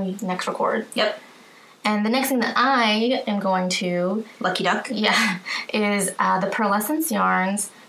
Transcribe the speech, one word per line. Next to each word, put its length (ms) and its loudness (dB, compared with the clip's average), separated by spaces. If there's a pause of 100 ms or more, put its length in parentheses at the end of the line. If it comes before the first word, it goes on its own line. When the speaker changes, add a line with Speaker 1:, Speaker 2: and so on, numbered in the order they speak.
Speaker 1:
we 240 -4
next 220 -4
record. 460 -2
Speaker 2:
Yep. 260 -2 (640)
Speaker 1:
And 220 2
the 40 2
next 200 2
thing 100 2
that 160 -2
I 680 2
am 140 -2
going 280 2 (120)
to 440 0 (160)
Speaker 2:
Lucky 240 -2
duck. 260 0
Speaker 1:
Yeah, 480 2 (160)
<laughs> 200 -6
is, 440 0
uh, 220 2
the 60 0
Pearlescence 640 0
Yarns 580 0 (180)